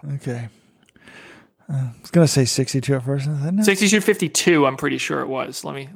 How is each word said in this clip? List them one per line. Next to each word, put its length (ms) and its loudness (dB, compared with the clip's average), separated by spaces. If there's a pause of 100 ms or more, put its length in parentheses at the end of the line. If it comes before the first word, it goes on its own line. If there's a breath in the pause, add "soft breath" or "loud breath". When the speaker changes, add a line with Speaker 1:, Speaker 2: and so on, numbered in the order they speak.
(140)
Speaker 1:
Okay. 340 -8 (1200 loud breath)
Uh, 40 -4
I 260 -4
was 100 -20
gonna 160 6
say 200 2
sixty-two 480 -2
at 80 -2
first. 260 -4
I 100 -4
said, 160 -2
no. 100 2
Speaker 2:
Sixty-two 360 4
fifty-two, 640 2
I'm 120 0
pretty 180 -2
sure 240 -4
it 80 -6
was. 340 -6
Let 120 -10
me, 220 -12